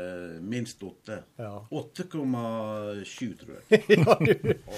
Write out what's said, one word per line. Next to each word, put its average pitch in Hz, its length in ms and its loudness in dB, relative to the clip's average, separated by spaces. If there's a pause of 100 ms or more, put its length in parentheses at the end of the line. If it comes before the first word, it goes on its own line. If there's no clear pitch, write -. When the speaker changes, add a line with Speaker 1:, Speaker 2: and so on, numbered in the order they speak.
(400)
Speaker 1:
minst 113 420 -6
åtte. 98 380 -12 (140)
Speaker 2:
Ja. 107 180 -10 (160)
Speaker 1:
Åtte 165 400 -8
komma 131 340 -2 (600)
sju, 104 320 -8
tror - 240 -18
jeg. - 280 4
Speaker 2:
<laughs> 208 120 8
Ja, 175 180 8
du 143 160 4 (440)